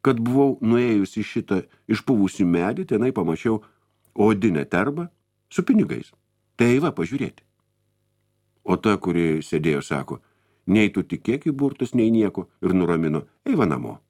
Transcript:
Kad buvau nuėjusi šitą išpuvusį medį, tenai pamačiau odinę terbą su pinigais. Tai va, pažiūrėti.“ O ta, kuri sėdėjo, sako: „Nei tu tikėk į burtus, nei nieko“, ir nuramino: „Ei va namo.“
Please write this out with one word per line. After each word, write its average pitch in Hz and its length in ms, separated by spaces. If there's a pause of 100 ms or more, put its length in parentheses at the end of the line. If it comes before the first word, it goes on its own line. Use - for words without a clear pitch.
Kad 123 200
buvau 131 400
nuėjusi 113 640
šitą 98 400 (260)
išpuvusį 104 600
medį, 90 400
tenai 120 240
pamačiau 90 480 (540)
odinę 101 500
terbą 143 460 (400)
su - 120
pinigais. 208 500 (440)
Tai 120 240
va, 160 120
pažiūrėti.“ 139 520 (1200)
O 92 120
ta, 104 200
kuri 82 480
sėdėjo, 76 400
sako: 69 360 (460)
„Nei 104 280
tu 92 80
tikėk - 440
į 156 60
burtus, 135 420
nei 113 160
nieko“, 104 380 (140)
ir 92 120
nuramino: 82 500 (200)
„Ei 269 120
va 123 100
namo.“ 62 320 (120)